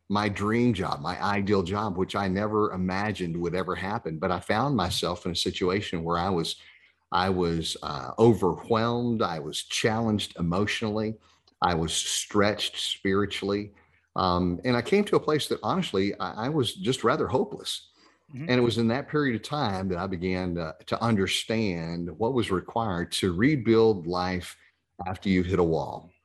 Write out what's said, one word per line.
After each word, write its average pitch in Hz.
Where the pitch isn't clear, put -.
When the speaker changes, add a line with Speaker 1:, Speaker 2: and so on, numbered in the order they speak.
Speaker 1:
my 104
dream 110
job, 73
my 85
ideal 101
job, 98
which 95
I 98
never 104
imagined 92
would 85
ever 90
happen. 92
But 90
I 85
found 123
myself 90
in 87
a -
situation 90
where 85
I 87
was, 85
I 92
was, 85
uh, 69
overwhelmed. 113
I 87
was 76
challenged 110
emotionally. 104
I 87
was 82
stretched -
spiritually. 98
Um, 90
and 127
I 120
came 202
to 175
a -
place 151
that -
honestly, 107
I, 98
I 135
was 147
just 107
rather 123
hopeless. -
Speaker 2:
Mm-hmm. 147
Speaker 1:
And 127
it 123
was 113
in 117
that 135
period 143
of 107
time 98
that 87
I 95
began 92
to, 80
to -
understand 90
what 117
was 113
required 90
to 92
rebuild 113
life 90
after 95
you've 90
hit 92
a 87
wall. 80